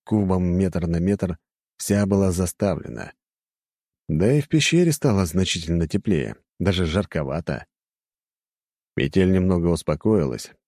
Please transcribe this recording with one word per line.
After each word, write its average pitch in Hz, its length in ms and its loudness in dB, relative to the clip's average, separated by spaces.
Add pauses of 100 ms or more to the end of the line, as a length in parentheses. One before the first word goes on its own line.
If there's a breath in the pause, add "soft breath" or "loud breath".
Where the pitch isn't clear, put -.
кубом 95 400 0
метр 87 420 0
на 85 120 0
метр, 90 400 -2 (380)
вся 101 300 0
была 98 240 2
заставлена. 87 800 -4 (960)
Да 87 240 2
и 147 80 2
в - 80 -6
пещере 165 440 2
стало 101 320 2
значительно 85 640 -2
теплее, 76 480 -2 (220)
даже 90 260 0
жарковато. 78 800 -4 (1300)
Метель 92 320 2
немного 92 360 2
успокоилась, 80 840 -2 (160)